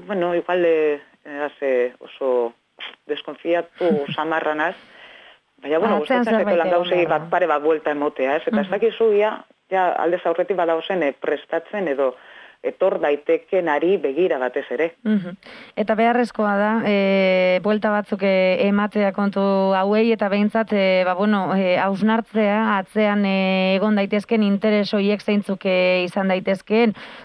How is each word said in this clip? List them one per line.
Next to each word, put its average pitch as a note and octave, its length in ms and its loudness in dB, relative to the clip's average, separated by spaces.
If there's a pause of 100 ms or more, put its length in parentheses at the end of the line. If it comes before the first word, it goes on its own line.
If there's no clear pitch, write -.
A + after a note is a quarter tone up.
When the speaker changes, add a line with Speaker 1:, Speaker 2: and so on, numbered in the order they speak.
Speaker 1:
bueno, F3 300 -2
igual, F3 300 0
eh, D#3 360 2 (600)
eh, B2+ 380 0
oso B2 540 -2 (540)
deskonfiatu E3+ 840 -4 (180)
Speaker 2:
<laughs> D3+ 80 -10
Speaker 1:
samarra D#3 400 -2
naz, E3 200 -2 (840)
baina, D3+ 180 -2
bueno, G#3 180 2
Speaker 2:
Atzean - 20 0
Speaker 1:
gustatzen A#3+ 260 0
zait A3+ 140 0
Speaker 2:
zerbait G3+ 160 0
Speaker 1:
holan E3+ 120 2
Speaker 2:
egon F3 160 2
Speaker 1:
gauzei F3+ 220 0
Speaker 2:
behar D#3+ 40 -6
Speaker 1:
bat D#3 120 0
Speaker 2:
da. E3 80 -14
Speaker 1:
pare F3 180 0
bat D3 160 0
buelta D#3 280 0
emotea, D3 460 -2
ez? E3 100 -4
Eta C3+ 140 0
ez G3 60 -4
Speaker 2:
Mhm. F#3+ 40 -6
Speaker 1:
dakizu, G#3+ 420 0
ia, G#3 300 0 (260)
ja, F#3 240 2
aldez F3 320 -2
aurretik F3+ 320 -2
badauzen, E3 460 -2
eh, C#3 100 0
prestatzen E3 760 -6
edo C3+ 280 -2 (480)
etor F#3+ 360 0
daitekenari D#3+ 1000 0
begira D3+ 400 0
batez B2+ 340 -4
ere. D3+ 180 -2 (140)
Speaker 2:
Mhm. F#3+ 340 -2 (420)
Eta G#3+ 160 0
beharrezkoa A3+ 640 0
da, G#3 140 2 (140)
e, F#3+ 800 2
buelta G#3+ 260 0
batzuk, G#3 340 -2
e, F#3+ 440 2
ematea G3+ 460 0
kontu G3+ 260 -2 (360)
hauei, G#3+ 360 2
eta G#3 160 0
behintzat, G#3 460 0
e, F#3 320 2
ba, F3+ 80 2
bueno, F#3+ 420 0
e, F#3 240 2
hausnartzea, G#3+ 1000 0
atzean, G#3 480 0
e, F#3+ 520 0
egon G#3+ 180 2
daitezkeen G#3 480 0
interes G3+ 500 0
horiek G3+ 280 0
zeintzuk, G3+ 420 -2
e, F3+ 400 2
izan F#3+ 240 -2
daitezkeen. G3 640 0 (320)